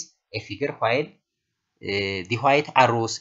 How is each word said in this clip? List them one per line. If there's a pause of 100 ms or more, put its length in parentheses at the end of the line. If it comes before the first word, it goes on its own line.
(260)
a
figure
while, (720)
uh,
the
white
arrows